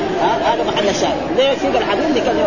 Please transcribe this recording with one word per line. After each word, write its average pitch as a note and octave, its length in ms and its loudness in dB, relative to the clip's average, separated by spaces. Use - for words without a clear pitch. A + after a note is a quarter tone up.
ها، A3+ 320 2
هذا A3 140 -2
محل G3+ 200 0
الشاهد. F3+ 280 0
ليش؟ C#4 260 2
يقول - 140 0
الحديث D#4 300 0
لكي G#3 300 0